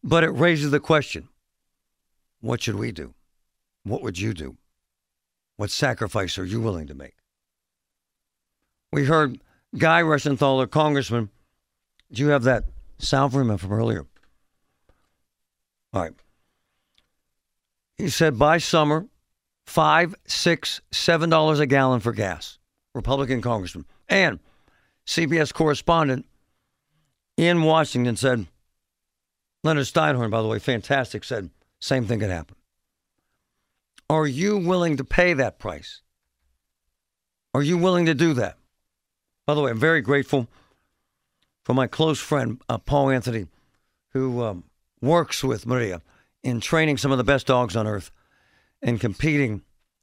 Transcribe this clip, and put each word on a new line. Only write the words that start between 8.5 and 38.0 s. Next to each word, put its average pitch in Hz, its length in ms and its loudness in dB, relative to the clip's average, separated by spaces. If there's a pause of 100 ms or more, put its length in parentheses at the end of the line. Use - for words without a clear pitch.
We 147 140 0
heard 151 340 0 (380)
Guy 165 240 4
Reschenthaler, 139 680 2
Congressman. 139 600 0 (840)
Do 110 100 -6
you 147 80 2
have 139 140 2
that 120 220 2 (320)
sound 135 340 0
from 131 180 0
him 104 80 0
from 92 140 -6
earlier? 107 340 -2 (1900)
All 98 80 -2
right. 82 120 -8 (1800)
He 185 120 -4
said 135 280 0
by 147 200 4
summer, 156 480 2 (600)
five, 160 480 2 (120)
six, - 560 -2 (100)
seven 165 380 2
dollars 156 300 4
a 151 60 2
gallon 131 340 4
for 117 120 -2
gas. 98 460 -6 (360)
Republican 127 480 -2
Congressman. 95 440 -4 (240)
And 160 300 2 (680)
C 165 200 -2
B 156 120 0
S 151 140 0
correspondent 151 760 0 (1120)
in 170 260 4
Washington 143 540 2
said, 123 300 0 (1160)
Leonard 151 220 0
Steinhorn, 135 460 0
by 113 100 0
the 110 60 -2
way, 110 120 -2
fantastic, 123 640 -4
said 107 260 -8 (300)
same 127 260 -2
thing 107 140 -2
could 101 100 -2
happen. 82 260 -10 (1500)
Are 156 180 0
you 180 300 -2
willing 175 400 0
to 135 80 -6
pay 180 280 2
that 131 260 -2
price? - 420 -12 (1500)
Are 135 80 2
you 160 160 0
willing 175 300 4